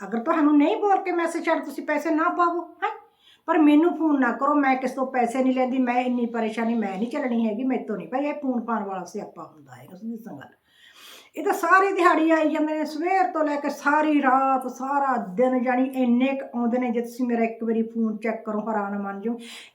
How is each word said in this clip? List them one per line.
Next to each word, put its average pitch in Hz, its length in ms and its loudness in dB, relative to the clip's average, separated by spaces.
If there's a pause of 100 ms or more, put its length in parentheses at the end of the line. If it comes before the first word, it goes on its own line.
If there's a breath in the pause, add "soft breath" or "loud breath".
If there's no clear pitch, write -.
ਅਗਰ 226 120 -4
ਤੁਹਾਨੂੰ 302 380 4
ਨਹੀਂ 311 200 4
ਬੋਲ 392 260 2
ਕੇ 359 80 -4
ਮੈਸੇਜ 339 340 -2
ਛੱਡ 320 200 0
ਤੁਸੀਂ - 200 -10
ਪੈਸੇ 302 260 -2
ਨਾ 320 180 2
ਪਾਵੋ, 349 320 0
ਹੈਂ? 427 380 -6 (460 soft breath)
ਪਰ 330 120 2
ਮੈਨੂੰ 302 400 6
ਫੋਨ 302 220 2
ਨਾ 240 120 2
ਕਰੋ, 277 240 0
ਮੈਂ 269 200 2
ਕਿਸੇ 262 200 -4
ਤੋਂ 254 120 -4
ਪੈਸੇ 254 360 0
ਨਹੀਂ 262 100 2
ਲੈਂਦੀ, 254 240 0
ਮੈਂ 247 240 2
ਇੰਨੀ 247 240 0
ਪਰੇਸ਼ਾਨੀ 226 480 -2
ਮੈਂ 196 240 -2
ਨਹੀਂ 240 140 -4
ਝੱਲਣੀ 240 360 -2
ਹੈਗੀ, 214 160 -2
ਮੇਰੇ 254 200 -2
ਤੋਂ 202 140 -6
ਨਹੀਂ 175 100 -10
ਭਾਈ 277 180 -2
ਇਹ 294 80 -2
ਫੋਨ 254 280 -4
ਪਾਉਣ 208 220 -4
ਵਾਲਾ 175 200 -8
ਸਿਆਪਾ 165 520 -14
ਹੁੰਦਾ 139 200 -20
ਹੈਗਾ, - 220 -20
ਸਿੱਧੀ 226 200 -10
ਜੀ - 80 -16
ਗੱਲ। 147 240 -16 (840 loud breath)
ਇਹ 311 80 -8
ਤਾਂ 392 100 0
ਸਾਰੀ 370 400 4
ਦਿਹਾੜੀ 320 380 4
ਆਈ 320 200 2
ਜਾਂਦੇ 302 220 -2
ਨੇ, 311 120 -2
ਸਵੇਰ 349 460 0
ਤੋਂ 320 120 -2
ਲੈ 294 120 -2
ਕੇ 285 140 -4
ਸਾਰੀ 294 520 2
ਰਾਤ, 262 500 2
ਸਾਰਾ 269 460 0
ਦਿਨ, 233 460 0
ਜਾਣੀ 262 320 0
ਇੰਨੇ 254 320 4
ਕੁ 269 320 -4
ਆਉਂਦੇ 240 180 0
ਨੇ। 247 140 -2
ਜੇ 233 100 0
ਤੁਸੀਂ 247 240 -4
ਮੇਰਾ 233 180 0
ਇੱਕ 226 200 -4
ਵਾਰੀ 226 180 0
ਫੋਨ 220 360 -2
ਚੈੱਕ 220 280 -6
ਕਰੋ, 214 240 -4
ਹੈਰਾਨ 202 320 -4
ਮੰਨ 196 200 -8
ਜਾਓ, 233 160 -4 (380 loud breath)